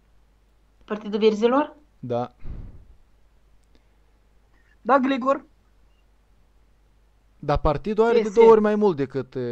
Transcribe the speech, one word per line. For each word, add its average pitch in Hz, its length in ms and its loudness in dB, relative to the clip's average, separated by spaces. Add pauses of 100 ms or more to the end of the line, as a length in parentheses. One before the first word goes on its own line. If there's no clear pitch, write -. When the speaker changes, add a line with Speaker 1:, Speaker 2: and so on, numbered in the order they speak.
(840)
Speaker 1:
Partidul 208 340 -8
Verzilor? 233 580 0 (220)
Speaker 2:
Da. 120 360 -8 (2500)
Speaker 3:
Da, 254 160 2
Grigor? 269 460 -2 (1900)
Speaker 2:
Dar 143 200 -4
partidul 190 460 -2
are 233 180 2
de 214 60 -4
Speaker 3:
P 202 40 -8
S. - 20 -16
Speaker 2:
două 226 160 8
ori 220 100 6
mai 208 140 0
mult 208 220 0
decât, 131 380 -6
uh, 131 160 -6